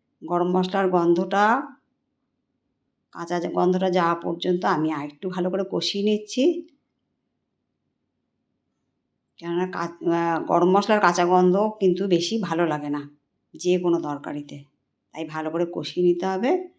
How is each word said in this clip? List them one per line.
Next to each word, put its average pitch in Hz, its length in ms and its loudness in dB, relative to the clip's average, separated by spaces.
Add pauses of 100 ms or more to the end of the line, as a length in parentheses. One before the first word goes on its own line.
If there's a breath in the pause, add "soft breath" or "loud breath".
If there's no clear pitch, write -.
(220)
গরম 175 300 -2
মশলার 185 380 0
গন্ধটা, 180 560 2 (1700)
কাঁচা 175 260 -4
যে 175 100 -4
গন্ধটা 185 400 2
যাওয়া 170 260 2
পর্যন্ত 180 500 -2
আমি 156 260 0
আর 147 140 -6
একটু 147 240 -12
ভালো 175 200 -2
করে 190 220 -2
কষিয়ে 185 320 -4
নিচ্ছি, 214 400 0 (3000)
কেননা 170 300 -2
কা-, 175 400 -6
আহ, 170 380 0
গরম 175 260 4
মশলার 208 300 2
কাঁচা 175 240 4
গন্ধ 180 300 6 (240)
কিন্তু 185 280 2
বেশি 185 320 0
ভালো 165 280 -2
লাগে 147 220 -4
না 143 120 -4 (520)
যে 180 260 -4
কোনো 175 220 0
তরকারিতে, 143 560 -8 (540)
তাই 160 140 -10
ভালো 156 260 -8
করে 170 220 -2
কষিয়ে 175 340 -2
নিতে 175 180 2
হবে। 190 260 0 (280)